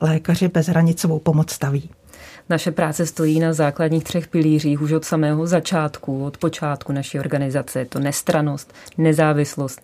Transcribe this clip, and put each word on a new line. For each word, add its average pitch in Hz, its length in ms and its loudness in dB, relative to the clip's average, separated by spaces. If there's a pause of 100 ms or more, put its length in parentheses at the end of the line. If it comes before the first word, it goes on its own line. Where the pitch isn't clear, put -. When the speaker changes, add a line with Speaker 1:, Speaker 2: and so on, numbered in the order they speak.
Speaker 1:
Lékaři 160 480 2
bez 165 200 2
hranic 165 320 4
svou 160 180 0
pomoc 151 320 2
staví? 139 400 -4 (600)
Speaker 2:
Naše 170 200 0
práce 160 360 -2
stojí 156 340 0
na 165 120 2
základních 156 520 0
třech 165 240 -4
pilířích 151 540 2
už 151 100 0
od 156 120 0
samého 156 420 0
začátku, 151 800 -2
od 143 140 -10
počátku 147 540 -4
naší 139 280 -4
organizace. 139 580 -4
Je 127 60 -2
to 127 140 -8
nestrannost, 143 760 -2 (240)
nezávislost, 151 840 2